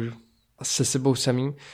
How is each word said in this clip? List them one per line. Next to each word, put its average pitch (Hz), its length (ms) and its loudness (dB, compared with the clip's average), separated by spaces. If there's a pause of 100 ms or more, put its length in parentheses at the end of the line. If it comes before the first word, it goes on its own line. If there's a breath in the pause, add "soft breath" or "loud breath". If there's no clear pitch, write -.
(640)
se - 220 0
sebou 131 300 2
samým, 131 400 0 (180 loud breath)